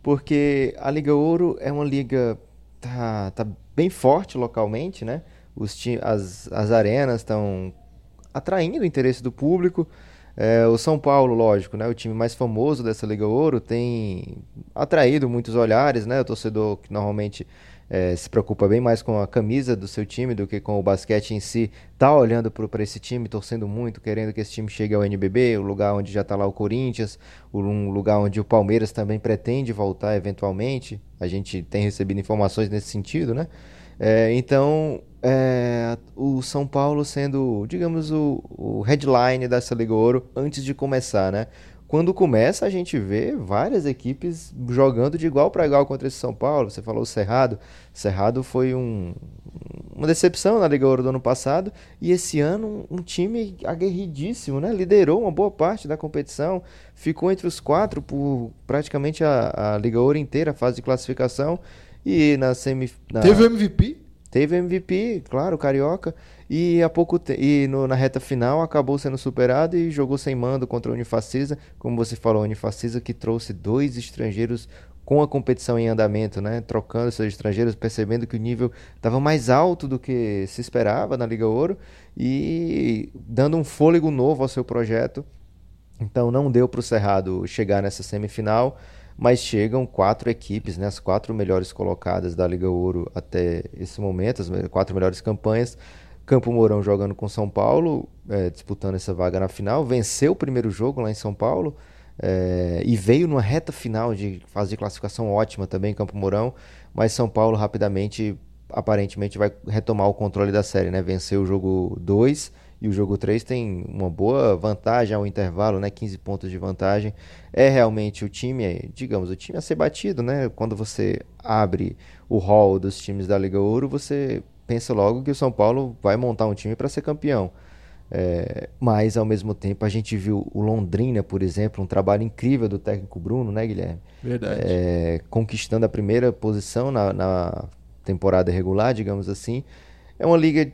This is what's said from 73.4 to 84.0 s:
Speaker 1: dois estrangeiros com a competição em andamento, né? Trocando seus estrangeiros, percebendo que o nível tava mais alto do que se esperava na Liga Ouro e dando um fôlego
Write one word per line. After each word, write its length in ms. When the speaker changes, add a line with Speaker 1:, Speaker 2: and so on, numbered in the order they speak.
Speaker 1:
dois 440
estrangeiros 720
com 180
a 60
competição 500
em 120
andamento, 520
né? 200
Trocando 500
seus 160
estrangeiros, 480
percebendo 500
que 100
o 40
nível 320
tava 180
mais 300
alto 380
do 120
que 480
se 140
esperava 560
na 80
Liga 200
Ouro 320
e 960
dando 440
um 60
fôlego 460